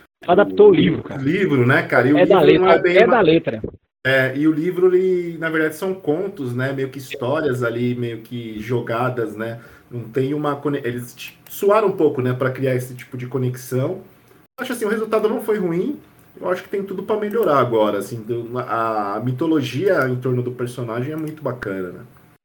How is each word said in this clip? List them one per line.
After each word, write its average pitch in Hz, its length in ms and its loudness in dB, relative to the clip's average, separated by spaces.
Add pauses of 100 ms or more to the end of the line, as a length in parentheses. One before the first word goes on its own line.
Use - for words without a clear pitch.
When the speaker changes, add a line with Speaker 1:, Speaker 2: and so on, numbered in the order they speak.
(240)
Speaker 1:
Ela 170 100 2
adaptou 202 340 6
o 196 40 10
Speaker 2:
o 170 40 6
Speaker 1:
livro, 160 280 2
cara. - 180 -10
Speaker 2:
livro, 143 460 2
né, 151 160 4
cara? 127 240 4
E 147 60 6
o 151 40 6
Speaker 1:
É 180 80 6
da 190 160 6
Speaker 2:
livro 151 240 8
não 180 60 6
Speaker 1:
letra, 165 80 6
Speaker 2:
é 180 140 2
bem 190 80 8
Speaker 1:
é 233 40 8
Speaker 2:
uma 247 100 4
Speaker 1:
da 220 60 4
letra. 156 400 2 (440)
Speaker 2:
É, 131 320 2
e 151 100 2
o 156 60 4
livro, 180 420 2
ele, 180 420 0
na 160 120 -4
verdade, 156 260 0
são 190 180 -4
contos, 151 600 -4
né? 131 160 -2
Meio 135 160 -4
que 131 100 -14
histórias 131 640 -2
ali, 120 320 -2
meio 117 260 -6
que 113 420 -12
jogadas, 117 720 -2
né? 113 240 -8 (320)
Não 117 160 -10
tem 135 260 -2
uma 147 220 -2
cone-, 143 260 -4
eles 123 320 -8
t-, - 200 -18 (160)
suaram 202 400 2
um - 80 -4
pouco, 147 240 2
né? 127 100 0
Pra 127 200 0
criar 131 220 -2
esse 123 220 -4
tipo - 220 -16
de 123 100 -10
conexão. 127 760 -4 (560)
Acho 247 140 -8
assim, 226 140 -4
o 202 40 0
resultado 220 380 0
não 226 140 0
foi 208 160 0
ruim. 185 420 -2 (400)
Eu 180 100 -8
acho 180 140 -2
que - 60 -20
tem 196 140 -4
tudo 190 200 -8
pra 214 140 -2
melhorar 202 420 0
agora, 107 380 2
assim. 110 260 -8
Do-, 117 360 -8
a, 110 560 -4
a 110 40 -4
mitologia 139 880 0
em 127 80 -2
torno 123 260 -2
do 123 100 -6
personagem 123 600 -6
é 160 60 -8
muito 151 260 -10
bacana, 98 460 -6
né? 78 100 -16 (460)